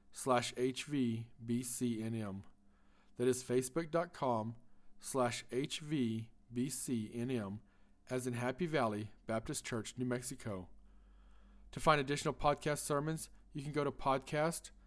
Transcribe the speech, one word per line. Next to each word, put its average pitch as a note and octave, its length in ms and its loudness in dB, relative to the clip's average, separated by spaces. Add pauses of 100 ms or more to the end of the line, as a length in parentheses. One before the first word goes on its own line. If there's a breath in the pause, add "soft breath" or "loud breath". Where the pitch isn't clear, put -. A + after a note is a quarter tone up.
(120 soft breath)
slash A#2+ 460 2
H B2+ 280 0
V A#2 400 2 (200)
B A#2+ 160 2
C A#2+ 420 0
N A2+ 120 -2
M. G2+ 280 -4 (760 soft breath)
That B2 100 4
is B2+ 160 4
facebook C3 480 0
dot E3+ 200 2
com A#2 440 0 (440 soft breath)
slash - 520 0
H C#3 300 -2
V A#2+ 440 0 (260)
B A#2+ 180 0
C A2+ 440 -2
N A#2+ 160 -2
M, G#2+ 300 -2 (500 soft breath)
as B2+ 160 -2
in B2 80 -2
Happy B2+ 320 -2
Valley A2+ 460 0 (160)
Baptist A2+ 360 -2
Church, A2+ 340 -4
New B2+ 80 -2
Mexico. B2 600 -4 (1040 soft breath)
To - 60 -6
find D3+ 220 6
additional C#3+ 320 0
podcast D3 460 0
sermons, D#3 500 0 (240 soft breath)
you D3 80 -6
can C#3+ 120 -6
go D3 100 2
to C#3 80 0
podcast D3+ 800 0 (160 soft breath)